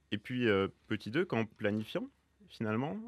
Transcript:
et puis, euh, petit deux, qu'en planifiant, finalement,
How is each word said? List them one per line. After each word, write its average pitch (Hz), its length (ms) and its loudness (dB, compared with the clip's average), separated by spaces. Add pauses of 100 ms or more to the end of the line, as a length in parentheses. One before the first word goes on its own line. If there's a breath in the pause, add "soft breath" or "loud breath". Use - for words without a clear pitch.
(120)
et 107 60 0
puis, 123 300 -2
euh, 98 220 4 (180)
petit 107 240 -4
deux, 165 140 2
qu'en 113 200 0
planifiant, 110 640 -2 (380)
finalement, 120 500 -2 (100)